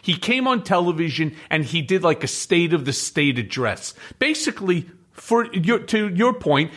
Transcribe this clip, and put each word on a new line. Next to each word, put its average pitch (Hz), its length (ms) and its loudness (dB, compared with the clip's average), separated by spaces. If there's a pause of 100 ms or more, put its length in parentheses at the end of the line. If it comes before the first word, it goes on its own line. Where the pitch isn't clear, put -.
he 175 140 -2
came 254 320 0
on 247 160 2
television 165 720 0 (160)
and 156 140 0
he 156 180 -2
did, 180 220 0
like, 160 180 2
a 135 60 -4
state 170 440 0
of 151 120 0
the 135 80 -2
state 143 460 0
address, 110 560 -4 (260)
basically, 202 640 0 (240)
for 233 420 0
your, 190 280 2
to 214 280 0
your 214 240 2
point, 151 440 0